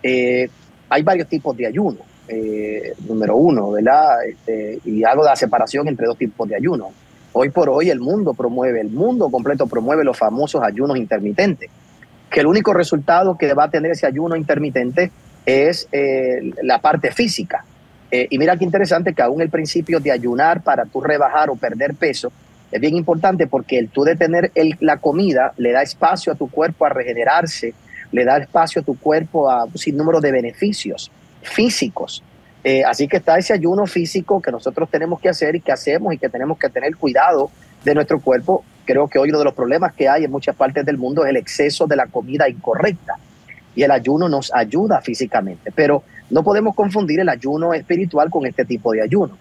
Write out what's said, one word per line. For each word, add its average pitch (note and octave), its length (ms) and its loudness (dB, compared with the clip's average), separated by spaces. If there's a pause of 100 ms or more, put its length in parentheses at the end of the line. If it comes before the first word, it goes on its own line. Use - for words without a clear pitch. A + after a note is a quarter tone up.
Eh, B2+ 460 0 (400)
hay D3 140 2
varios E3+ 240 2
tipos C#3+ 300 -4
de A#2+ 100 -4
ayuno. C3+ 320 -2 (300)
Eh, G#2+ 640 -6 (160)
número G#2+ 280 0
uno, B2 360 4
¿verdad? B2 520 4
Este, A2 600 -8
y A2 180 -2
hago C3+ 220 4
la C#3+ 100 6
separación A#2+ 540 0
entre A#2+ 180 -2
dos A#2 120 0
tipos A2 300 -4
de G#2+ 60 -4
ayuno. A2 360 -2 (420)
Hoy C3 180 2
por D#3 200 2
hoy D#3+ 200 2
el C3+ 80 0
mundo D3+ 360 -2
promueve, B2 460 -2
el G#2+ 100 -4
mundo F#3+ 400 0
completo C3 360 0
promueve C3+ 380 0
los B2+ 120 0
famosos B2+ 460 0
ayunos B2 340 0
intermitentes, A2+ 760 -2 (600)
que D#3 100 2
el D3 60 4
único G3+ 280 4
resultado F3 640 2
que C#3+ 160 2
va C#3+ 100 4
a D3+ 60 -2
tener E3 220 0
ese D#3 140 -2
ayuno D#3 300 -2
intermitente D3 760 -2 (340)
es, D3 460 2
eh, C3 600 -2 (100)
la B2 180 2
parte D3+ 320 2
física. G3 520 -4 (460)
Eh, B2+ 200 0
y C3+ 80 -2
mira F3 180 4
qué F3 80 -2
interesante F3+ 500 0
que C3+ 80 0
aún C3 180 0
el D#3+ 100 -2
principio D#3+ 500 -2
de C#3+ 120 -2
ayunar B2+ 500 0
para C3 220 0
tú C3 160 -8
rebajar D3 500 2
o B2 60 -4
perder B2+ 380 -4
peso C#3 380 -4 (380)
es A2 100 -4
bien D#3 160 2
importante E3+ 500 2
porque B2+ 320 -2
el A2+ 100 -2
tú C3+ 160 -2
detener E3+ 520 2
el, D#3+ 240 2
la D3+ 180 2
comida D3+ 580 0
le A#2+ 160 0
da C3+ 100 2
espacio E3 500 0
a C#3+ 40 -4
tu C#3 140 -6
cuerpo D#3+ 360 0
a - 20 2
regenerarse, B2+ 840 -2 (380)
le B2 120 2
da C3+ 140 4
espacio E3 440 0
a - 20 -12
tu C3 140 -4
cuerpo D#3 520 0
a A#2+ 140 2
un - 140 -10
sinnúmero D#3 420 0
de C#3+ 120 2
beneficios B2 760 -4 (320)
físicos. - 800 -2 (420)
Eh, C3+ 200 2
así C3+ 220 0
que F3+ 120 0
está E3 200 4
ese F#3+ 140 0
ayuno F#3+ 340 2
físico F3+ 560 -2
que C#3 80 -4
nosotros C3 400 -4
tenemos E3 300 -2
que F#3 80 0
hacer D#3+ 260 0
y E3+ 60 -2
que - 120 -2
hacemos E3 400 -2
y D#3+ 60 -4
que C3 100 -4
tenemos C3 300 -4
que C#3 100 -2
tener C#3 280 -4
cuidado C#3+ 540 2 (340)
de D3 100 2
nuestro D3 260 0
cuerpo. C3 440 0 (200)
Creo C#3+ 240 2
que C3+ 100 -2
hoy C#3+ 120 2
uno D#3 80 2
de D3 60 2
los C3+ 100 2
problemas D3+ 400 0
que C3+ 140 0
hay D3+ 160 2
en C3+ 60 -4
muchas C3+ 260 -4
partes C3+ 280 0
del D3 140 -2
mundo C#3 260 0
es C3+ 60 0
el C3+ 60 0
exceso D3 500 -2
de D3 100 0
la B2+ 100 0
comida C3+ 420 -2
incorrecta. B2+ 640 -4 (640)
Y B2+ 60 2
el C#3 80 4
ayuno C#3 380 0
nos C#3 260 -2
ayuda C3+ 480 0
físicamente, G#2+ 680 -6
pero C#3+ 320 2 (280)
no D#3 120 2
podemos G#3 320 2
confundir F#3+ 460 0
el F#3 80 2
ayuno D3 460 -2
espiritual E3 560 0
con D3+ 160 -2
este A#2+ 180 -2
tipo A#2 280 -2
de A2 100 0
ayuno. D3 380 0